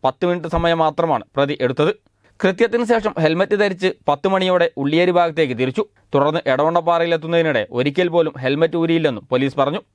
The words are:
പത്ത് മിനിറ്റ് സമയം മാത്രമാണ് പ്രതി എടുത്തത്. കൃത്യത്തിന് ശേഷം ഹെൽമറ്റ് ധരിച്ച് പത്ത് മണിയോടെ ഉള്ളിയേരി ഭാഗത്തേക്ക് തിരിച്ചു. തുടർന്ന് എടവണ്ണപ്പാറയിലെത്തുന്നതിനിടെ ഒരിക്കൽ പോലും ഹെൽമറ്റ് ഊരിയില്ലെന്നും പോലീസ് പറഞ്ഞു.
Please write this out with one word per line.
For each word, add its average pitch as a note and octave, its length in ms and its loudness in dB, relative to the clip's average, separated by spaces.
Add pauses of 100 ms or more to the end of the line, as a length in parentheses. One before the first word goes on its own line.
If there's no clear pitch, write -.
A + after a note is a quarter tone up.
പത്ത് C3 240 -2
മിനിറ്റ് E3+ 280 -4
സമയം E3 280 0
മാത്രമാണ് D#3 400 -2 (100)
പ്രതി C#3+ 300 -2
എടുത്തത്. D3 280 0 (460)
കൃത്യത്തിന് A3 520 0
ശേഷം A3 220 0 (100)
ഹെൽമറ്റ് F3+ 380 2
ധരിച്ച് F#3 280 0 (200)
പത്ത് C#3+ 240 -2
മണിയോടെ F3+ 340 2 (140)
ഉള്ളിയേരി E3+ 400 2
ഭാഗത്തേക്ക് D3+ 400 0
തിരിച്ചു. C3 220 -2 (300)
തുടർന്ന് D3 280 2 (100)
എടവണ്ണപ്പാറയിലെത്തുന്നതിനിടെ E3 1120 0 (140)
ഒരിക്കൽ C#3+ 400 0
പോലും D#3+ 260 0
ഹെൽമറ്റ് D#3 380 0
ഊരിയില്ലെന്നും D#3+ 500 0
പോലീസ് C3 300 -2
പറഞ്ഞു. D3+ 200 -2 (140)